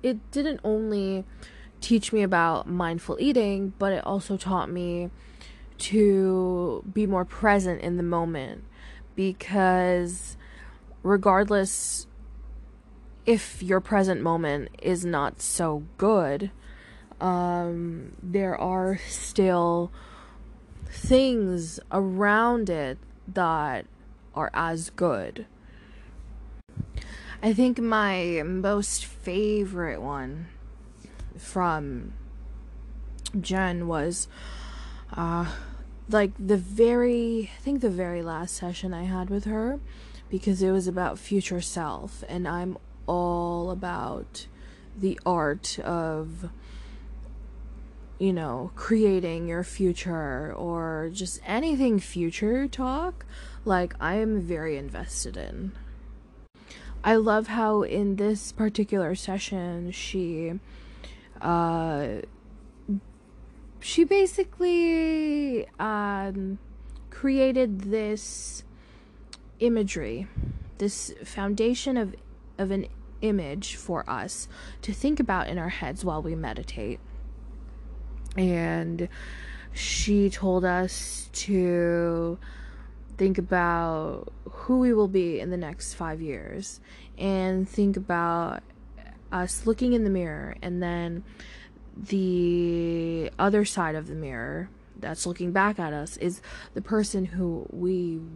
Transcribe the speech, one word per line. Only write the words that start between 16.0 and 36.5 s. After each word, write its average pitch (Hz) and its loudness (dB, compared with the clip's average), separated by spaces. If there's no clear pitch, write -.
um, 175 0
there 185 0
are 185 0
still 175 2
things 214 4
around 208 4
it 147 -2
that 160 0
are 151 -2
as 165 -2
good. 139 -2
I 220 4
think 247 6
my 196 2
most 196 0
favorite 190 0
one 139 -6
from 147 -2
Jen 175 0
was, 165 0
uh, 170 0
like, 208 6
the 202 4